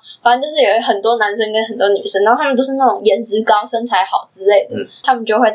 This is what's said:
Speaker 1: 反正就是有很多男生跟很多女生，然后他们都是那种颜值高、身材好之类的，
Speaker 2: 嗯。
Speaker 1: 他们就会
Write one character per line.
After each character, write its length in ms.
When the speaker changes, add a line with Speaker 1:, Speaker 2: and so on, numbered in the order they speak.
Speaker 1:
反 180
正 80
就 80
是 60
有 180
很 220
多 160
男 180
生 160
跟 140
很 100
多 120
女 180
生， 160
然 100
后 80
他 60
们 100
都 60
是 120
那 140
种 140
颜 180
值 220
高、 240
身 180
材 200
好 260
之 160
类 240
的， 60
Speaker 2:
嗯。 100
Speaker 1:
他 120
们 120
就 140
会 140